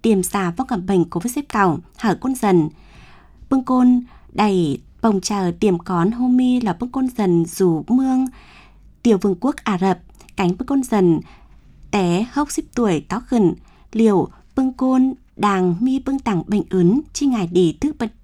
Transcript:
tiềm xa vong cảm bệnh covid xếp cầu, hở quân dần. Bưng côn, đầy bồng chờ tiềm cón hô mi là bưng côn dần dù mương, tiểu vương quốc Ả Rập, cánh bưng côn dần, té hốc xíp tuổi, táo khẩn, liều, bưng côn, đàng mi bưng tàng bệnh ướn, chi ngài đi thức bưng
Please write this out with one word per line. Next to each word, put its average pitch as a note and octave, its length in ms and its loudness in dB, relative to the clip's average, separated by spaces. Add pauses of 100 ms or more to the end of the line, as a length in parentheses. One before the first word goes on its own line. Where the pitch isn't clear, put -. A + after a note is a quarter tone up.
tiềm G#3 220 2
xa F#3 340 -4
vong B3+ 100 -6
cảm F#3 180 -6
bệnh F3+ 240 0
covid A#3 240 -6
xếp D4 80 -6 (120)
cầu, F#3 260 2 (180)
hở - 240 -2
quân C4 140 -4
dần. F3+ 340 2 (800)
Bưng C4 140 0
côn, B3 380 4 (300)
đầy F#3 500 0 (200)
bồng G3+ 200 0
chờ F#3+ 380 -4
tiềm F#3 200 2
cón F3 320 0
hô A#3+ 160 -2
mi B3 340 2
là G#3 120 -2
bưng A#3+ 160 -8
côn C4 180 -4 (100)
dần F3 280 2
dù E3+ 420 0
mương, C4 400 0 (760)
tiểu A3 140 4
vương F#3+ 240 0
quốc C#4+ 220 -2
Ả G3+ 140 -2
Rập, F#3 200 0 (380)
cánh F#3 220 0
bưng B3+ 100 -10
côn C#4 160 0
dần, F3+ 360 2 (720)
té F#3 420 0
hốc C#4+ 180 -4
xíp - 140 -6 (100)
tuổi, G3+ 340 0
táo G#3 180 -6
khẩn, G#3+ 260 2 (380)
liều, G#3+ 360 2 (280)
bưng C4 180 0
côn, C4 400 0 (220)
đàng F#3 440 0
mi C4 260 0
bưng C#4 140 -4
tàng G3 280 -2
bệnh G3+ 220 -2
ướn, F#3 320 2 (120)
chi - 120 -4
ngài A#3 220 0
đi E3+ 340 0
thức D4 180 -2
bưng A3 100 -4 (140)